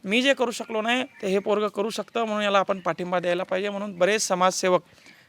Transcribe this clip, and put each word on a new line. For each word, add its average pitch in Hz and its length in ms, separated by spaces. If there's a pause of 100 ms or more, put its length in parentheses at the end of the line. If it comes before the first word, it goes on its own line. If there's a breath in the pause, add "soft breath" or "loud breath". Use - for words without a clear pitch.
मी 214 180
जे 269 120
करू 254 160
शकलो 220 320
नाही, 240 200 (200)
ते 208 60
हे 190 100
पोरगं 208 300
करू 202 220
शकतं, 214 340
म्हणून 214 180
याला 202 160
आपण 190 220
पाठिंबा 180 380
द्यायला 175 240
पाहिजे. 190 260
म्हणून 202 300
बरेच 202 240
समाजसेवक, 185 600 (460 soft breath)